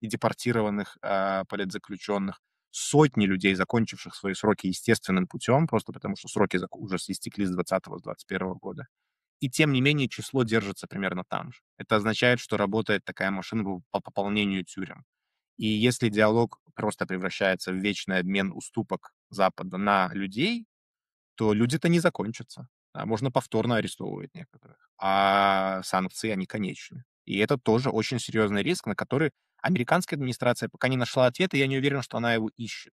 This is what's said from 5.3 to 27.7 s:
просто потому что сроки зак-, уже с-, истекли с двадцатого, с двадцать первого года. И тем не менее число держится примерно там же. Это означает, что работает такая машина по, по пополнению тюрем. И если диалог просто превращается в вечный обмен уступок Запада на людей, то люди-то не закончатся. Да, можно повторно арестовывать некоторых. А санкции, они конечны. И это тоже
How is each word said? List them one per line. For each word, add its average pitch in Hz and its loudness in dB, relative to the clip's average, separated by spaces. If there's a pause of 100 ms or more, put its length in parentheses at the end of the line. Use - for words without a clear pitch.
просто 107 -2
потому 98 -6
что - -16
сроки 101 0
зак-, - -6
уже 92 -4
с-, - -8
истекли 101 -4
с 92 -2
двадцатого, 92 -4
с 90 -16
двадцать - -12
первого 92 -4
года. - -12 (540)
И 139 -2
тем 151 2
не 131 4
менее 139 2
число 123 -2
держится 107 -2
примерно 92 -4
там - -6
же. - -20 (180)
Это 110 0
означает, 113 4
что - -4
работает 101 2
такая 95 -4
машина 98 -4
по, 92 -6
по 101 -2
пополнению 101 -2
тюрем. - -12 (520)
И 110 -4
если 110 2
диалог 107 4 (140)
просто 104 -4
превращается 92 -2
в 92 -2
вечный 95 -2
обмен 95 0
уступок - -8 (180)
Запада 92 -2
на 98 2
людей, 123 -4 (720)
то 107 2
люди-то 123 2
не 170 6
закончатся. - -4 (260)
Да, - -6
можно 113 0
повторно 117 0
арестовывать 98 -6
некоторых. - -20 (200)
А 98 4
санкции, 95 -2
они 95 -2
конечны. - -8 (220)
И 98 -2
это 113 2
тоже 123 2